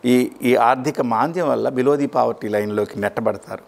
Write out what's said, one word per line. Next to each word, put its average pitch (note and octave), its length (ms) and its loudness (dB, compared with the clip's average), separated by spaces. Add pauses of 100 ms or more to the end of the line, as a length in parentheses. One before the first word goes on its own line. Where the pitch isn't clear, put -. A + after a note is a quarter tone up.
ఈ, B2 260 2 (100)
ఈ B2 140 4
ఆర్థిక C3 460 2
మాంద్యం C#3 480 0
వల్ల A#2+ 200 0
below C3+ 320 2
the C#3 140 -2
poverty A#2 320 0
లైన్లోకి G#2 520 -2
నెట్టబడతారు. G#2 680 -4